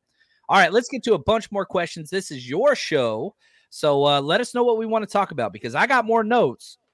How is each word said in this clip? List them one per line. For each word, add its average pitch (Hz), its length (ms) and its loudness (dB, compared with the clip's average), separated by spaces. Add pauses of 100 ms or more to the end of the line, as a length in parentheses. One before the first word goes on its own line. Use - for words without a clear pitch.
(480)
All 165 100 4
right, 175 160 4
let's 240 160 0
get 262 140 -8
to 226 100 2
a 175 60 0
bunch 214 320 -2
more 196 140 -4
questions. 170 440 -6
This 185 220 -8
is 123 180 -14
your 240 260 2
show, 127 600 -2 (340)
so, 143 360 2
uh, 143 160 4
let 160 200 0
us 240 140 -6
know 240 80 2
what 233 140 2
we 226 80 -4
wanna 220 200 -2
talk 196 260 -2
about, 117 220 -4
because 113 220 -8
I 175 100 2
got 247 200 2
more 226 180 2
notes, 208 540 0 (160)